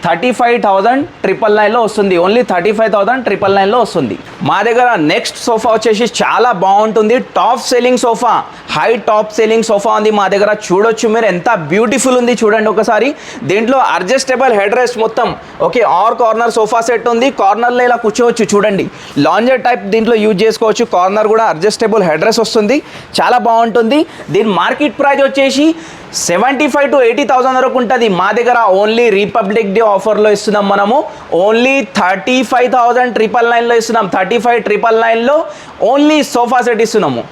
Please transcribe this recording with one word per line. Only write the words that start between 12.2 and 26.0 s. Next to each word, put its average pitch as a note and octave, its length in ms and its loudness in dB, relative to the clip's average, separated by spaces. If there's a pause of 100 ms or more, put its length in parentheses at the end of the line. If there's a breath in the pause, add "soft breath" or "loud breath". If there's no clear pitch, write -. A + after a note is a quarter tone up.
చూడండి G#3+ 360 0
ఒకసారి. A3 460 0 (280 loud breath)
దీంట్లో A3 340 0
అడ్జస్టబుల్ A#3+ 760 0
హెడ్ G3+ 220 0
రెస్ట్ B3 220 0
మొత్తం, A3 380 -2 (260 loud breath)
ఓకే, F3 200 0
ఆర్ F#3+ 320 2
కార్నర్ A3+ 380 0
సోఫా A3+ 300 0
సెట్ A#3 260 -2
ఉంది. A#3+ 220 2
కార్నర్లో A#3+ 540 0
ఇలా B3 120 2
కూర్చోవచ్చు A#3 500 0 (100)
చూడండి. G3 320 0 (300 loud breath)
లాంజర్ G#3 440 2
టైప్ B3 200 0
దీంట్లో A3 340 0
యూజ్ G#3+ 280 2
చేసుకోవచ్చు. A3 420 0
కార్నర్ G3 420 0
కూడా A3 160 2
అడ్జస్టబుల్ G#3 600 0
హెడ్ D#3+ 200 0
రెస్ట్ A3 180 2
వస్తుంది, A3 420 0 (380 loud breath)
చాలా G#3+ 160 2
బాగుంటుంది. A#3 680 2 (240 loud breath)
దీని G#3+ 200 0
మార్కెట్ A#3+ 500 -2
ప్రైస్ C#4 220 2
వచ్చేసి C4+ 540 2 (380 loud breath)